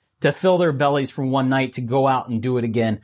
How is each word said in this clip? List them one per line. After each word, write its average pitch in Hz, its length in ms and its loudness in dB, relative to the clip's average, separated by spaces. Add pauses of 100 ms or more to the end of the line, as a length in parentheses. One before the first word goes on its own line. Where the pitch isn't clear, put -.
(200)
to 147 140 2
fill 180 240 2
their 170 160 2
bellies 143 360 0
for 139 160 -6
one 131 220 0
night 131 240 0
to 131 100 -8
go 131 240 0
out 131 220 0
and 113 140 -4
do 123 160 -2
it 117 80 -2
again 113 380 0